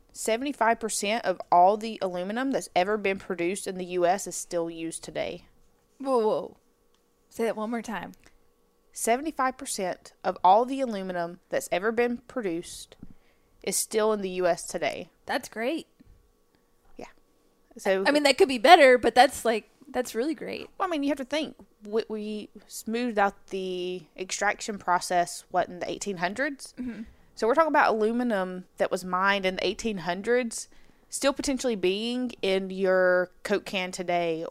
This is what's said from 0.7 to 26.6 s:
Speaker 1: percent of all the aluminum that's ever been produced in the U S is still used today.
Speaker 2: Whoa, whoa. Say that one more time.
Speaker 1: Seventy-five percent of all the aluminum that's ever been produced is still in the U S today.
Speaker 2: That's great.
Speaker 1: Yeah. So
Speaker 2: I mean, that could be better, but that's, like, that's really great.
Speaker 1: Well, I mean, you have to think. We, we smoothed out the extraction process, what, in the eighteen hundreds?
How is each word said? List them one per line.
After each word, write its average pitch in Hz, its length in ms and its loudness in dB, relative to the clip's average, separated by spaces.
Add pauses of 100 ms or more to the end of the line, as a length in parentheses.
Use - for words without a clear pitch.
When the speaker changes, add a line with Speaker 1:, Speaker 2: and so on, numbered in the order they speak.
Speaker 1:
percent 220 440 -2
of 185 160 0 (120)
all 180 240 8
the 220 260 -6
aluminum 190 480 -2
that's 208 240 -2
ever 190 220 4
been 196 240 0
produced 180 480 -4
in 190 100 -8
the 185 80 -6
U 175 200 2
S 190 200 2
is 180 80 -10
still 170 340 -4
used 165 360 -10
today. 147 400 -8 (540)
Speaker 2:
Whoa, 262 200 0
whoa. 214 380 0 (720)
Say - 140 -4
that 208 120 -2
one 214 140 -6
more 233 100 -4
time. 190 300 -8 (880)
Speaker 1:
Seventy-five 262 600 -2
percent - 560 -8 (100)
of 185 180 -2
all 202 220 8
the 269 160 -4
aluminum 185 600 -4 (100)
that's - 200 -2
ever 185 220 0
been 240 240 2
produced - 800 -6 (680)
is 180 140 -2
still 220 380 0
in 208 80 -4
the 190 80 -4
U 180 160 -2
S 170 200 0
today. - 440 -6 (160)
Speaker 2:
That's 247 240 -6
great. 247 360 -6 (1120)
Speaker 1:
Yeah. - 120 -16 (680)
So 190 300 0
Speaker 2:
I 294 40 6
mean, 294 120 4
that 269 160 4
could 330 100 8
be 262 80 0
better, 262 400 8
but 240 180 0
that's, 269 300 6
like, 226 240 0 (220)
that's 247 240 -6
really 269 200 -2
great. - 440 -10
Speaker 1:
Well, 381 100 -2
I - 20 -4
mean, 302 120 -2
you 285 80 0
have 294 80 -2
to 269 80 -8
think. 294 300 -4 (280)
We, 208 240 -2
we 214 400 -8 (200)
smoothed 226 500 -4
out 202 300 0
the 180 560 -6 (120)
extraction 202 600 -4
process, 180 720 0
what, - 180 0
in 180 120 -14
the - 100 -6
eighteen - 260 -6
hundreds? 214 640 -4